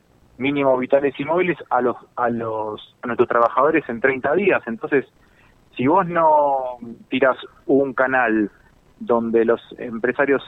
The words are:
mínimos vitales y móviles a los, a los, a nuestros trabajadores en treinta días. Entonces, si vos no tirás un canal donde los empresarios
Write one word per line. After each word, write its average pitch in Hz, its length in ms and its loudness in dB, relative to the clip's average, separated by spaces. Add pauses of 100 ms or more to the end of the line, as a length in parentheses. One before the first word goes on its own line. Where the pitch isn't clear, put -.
(380)
mínimos 139 420 0
vitales 139 380 0
y 143 80 -4
móviles 170 320 0 (120)
a 123 120 0
los, 120 140 0 (220)
a 120 120 0
los, 110 720 -6
a - 60 -10
nuestros 120 220 0
trabajadores 131 580 2
en 117 140 -6
treinta 135 340 0
días. 180 320 0
Entonces, 127 380 -2 (720)
si 123 100 0
vos 180 180 2
no 147 720 2 (300)
tirás 135 300 2 (280)
un 139 280 2
canal 120 580 0 (480)
donde 117 460 2
los 117 160 0 (160)
empresarios 123 680 -2